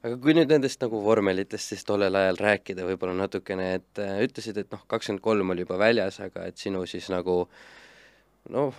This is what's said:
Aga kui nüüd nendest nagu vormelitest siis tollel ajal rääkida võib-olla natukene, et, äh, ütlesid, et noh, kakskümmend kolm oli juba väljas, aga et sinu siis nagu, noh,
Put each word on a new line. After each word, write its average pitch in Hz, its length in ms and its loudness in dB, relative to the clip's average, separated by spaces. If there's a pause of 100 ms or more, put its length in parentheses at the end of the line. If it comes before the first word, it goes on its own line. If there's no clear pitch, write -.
Aga 120 160 -4
kui 151 180 4
nüüd 156 140 6
nendest 131 320 2
nagu 110 180 -2
vormelitest 101 720 2
siis 104 120 -8
tollel 101 300 2
ajal 95 240 4
rääkida 98 480 0
võib-olla 92 300 -4
natukene, 92 580 -4
et, 92 220 -6
äh, 101 260 -4
ütlesid, 110 380 -4
et 98 100 -10
noh, - 160 -14
kakskümmend 110 380 -4
kolm 101 260 2
oli 90 160 -2
juba 92 160 -4
väljas, 104 400 2
aga 92 240 -10
et - 160 -12
sinu 95 240 -4
siis 90 240 -10
nagu, 90 300 0 (1040)
noh, 135 340 -4